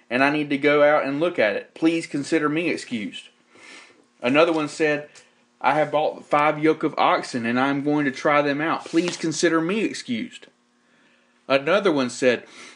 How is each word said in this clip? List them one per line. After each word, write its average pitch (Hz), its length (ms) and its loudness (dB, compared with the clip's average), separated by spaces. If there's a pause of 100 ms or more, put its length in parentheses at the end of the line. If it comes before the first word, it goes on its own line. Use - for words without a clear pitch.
(100)
and 127 140 2
I 143 60 4
need 151 200 -2
to 143 80 -2
go 147 240 4
out 147 220 4
and 139 160 -4
look 175 180 -2
at 104 160 2
it. - 200 -10
Please 165 340 0
consider 151 400 -2
me 156 220 -2
excused." 104 580 -8 (920)
Another 151 320 4
one 151 160 0
said, 147 400 -2 (520)
"I 135 140 2
have 151 180 0
bought 147 320 -2
five 151 340 2
yoke 156 240 2
of 151 160 -2
oxen, 131 480 0
and 120 120 0
I 131 100 2
am 143 160 -2
going 147 200 0
to 139 60 0
try 147 320 2
them 143 180 0
out. 151 240 -4
Please 170 320 -2
consider 165 440 0
me 185 240 -2
excused." - 640 -8 (960)
Another 160 460 0
one 131 180 0
said, 120 320 0 (340)